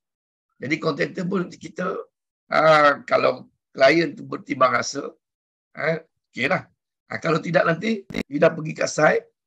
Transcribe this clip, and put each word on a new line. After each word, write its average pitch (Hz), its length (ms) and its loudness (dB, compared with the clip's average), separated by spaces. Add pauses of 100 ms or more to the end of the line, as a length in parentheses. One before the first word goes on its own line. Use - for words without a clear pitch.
(640)
Jadi 151 160 -4
kontraktor 160 480 -4
pun 180 240 -4
kita, 165 480 -10 (560)
ha, 151 560 6
kalau 131 400 0 (240)
klien 147 400 4
tu - 80 -16
bertimbang 135 480 -2
rasa, 120 400 -4 (640)
ha, 160 240 -2 (320)
okey 120 160 -4
lah. 180 160 -2 (460)
Ha, - 80 -12
kalau 160 240 0
tidak 175 240 0
nanti, 180 400 -2
dia - 320 -8
dah 165 160 4
pergi 160 240 -10
kat - 80 -2
site, - 400 0 (220)